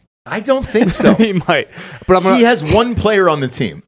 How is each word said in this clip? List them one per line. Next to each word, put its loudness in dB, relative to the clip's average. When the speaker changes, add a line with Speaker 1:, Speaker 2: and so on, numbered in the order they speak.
Speaker 1:
I -8
don't -2
think 0
so. 2
Speaker 2:
<laughs> 2
He 2
might. -2
But 4
I'm 4
gonna 2
Speaker 1:
He 4
has 2
one 2
player 2
on 0
the -4
team, -8